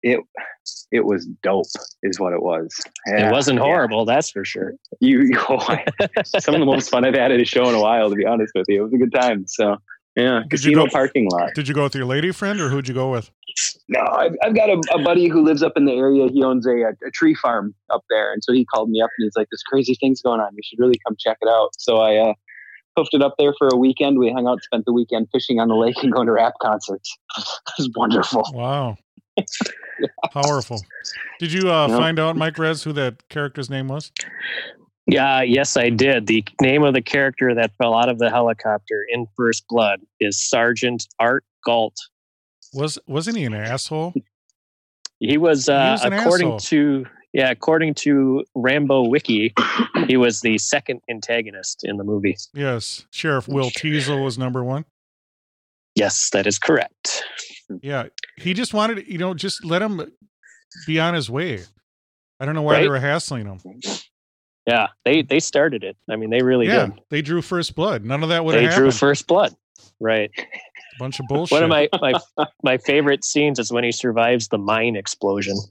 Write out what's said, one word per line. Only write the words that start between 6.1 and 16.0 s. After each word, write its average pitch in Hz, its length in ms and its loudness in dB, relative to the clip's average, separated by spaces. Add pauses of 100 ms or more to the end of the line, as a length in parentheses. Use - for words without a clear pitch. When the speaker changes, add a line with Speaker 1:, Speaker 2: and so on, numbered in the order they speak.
Speaker 1:
some 156 300 0
of 160 60 4
the 143 60 4
most 135 240 2
fun 123 140 2
I've 131 100 2
had 135 180 4
at 123 80 4
a 120 40 4
show 123 240 2
in 120 60 4
a 110 80 4
while, 110 260 4
to 101 80 0
be 101 80 0
honest 110 300 0
with 95 140 0
you. 101 120 2
It 104 40 0
was 110 100 -2
a - 20 2
good 123 160 2
time. 120 340 0
So, 104 300 0 (400)
yeah, 120 320 2
Speaker 3:
Did 131 160 -2
you 147 80 4
Speaker 1:
casino 156 140 6
Speaker 3:
go, - 40 -2
Speaker 1:
parking 131 400 0
lot. 87 240 0
Speaker 3:
did 143 140 -4
you 143 60 -2
go 147 100 2
with 139 100 -2
your 131 120 -4
lady 151 260 -2
friend, 202 280 -4
or 143 100 -2
who'd 135 180 -4
you 127 60 -6
go 131 160 -2
with? 117 200 -4 (580)
Speaker 1:
No, - 120 0
I've, - 320 0 (100)
I've 220 120 2
got 214 160 4
a, 180 100 2 (140)
a 160 80 2
buddy 175 260 4
who 160 160 4
lives 156 180 4
up 160 140 2
in 143 80 4
the 139 80 4
area. 135 360 4